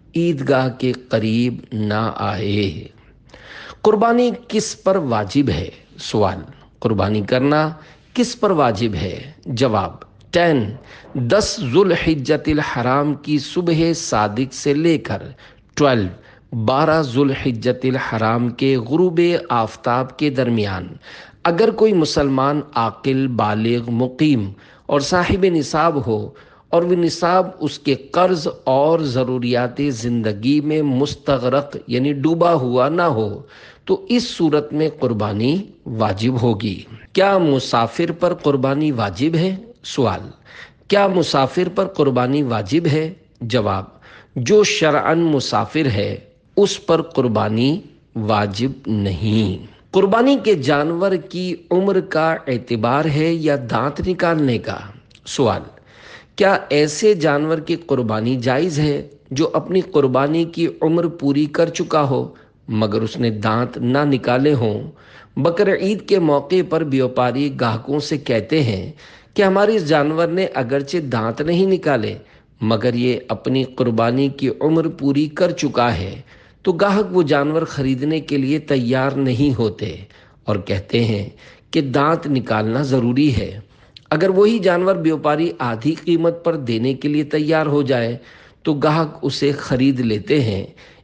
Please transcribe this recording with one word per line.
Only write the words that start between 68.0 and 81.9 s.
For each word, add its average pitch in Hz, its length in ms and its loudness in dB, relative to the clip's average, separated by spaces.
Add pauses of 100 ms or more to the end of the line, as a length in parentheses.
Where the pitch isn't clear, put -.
कहते 135 440 0
हैं 98 320 -2 (420)
कि 208 60 2
हमारे 202 340 4
इस 196 80 0
जानवर 156 460 2
ने 180 160 -2
अगरचे 139 560 -2
दांत 117 400 -4
नहीं 175 260 2
निकाले 147 500 0 (460)
मगर 113 320 0
ये 120 360 0
अपनी 127 320 -2
कुर्बानी 120 640 0
की 135 200 -4
उम्र 160 380 0
पूरी 139 400 0
कर 180 240 0
चुका 120 380 0
है, 95 340 -6 (420)
तो 185 80 2
ग्राहक 196 380 0
वो 180 120 4
जानवर 151 400 0
खरीदने 143 560 -2
के 143 180 -4
लिए 139 220 0
तैयार 131 560 0
नहीं 135 360 2
होते 110 560 -4 (400)
और 107 100 0
कहते 98 420 -2
हैं 107 360 -2 (380)
कि 160 80 2
दांत 143 460 0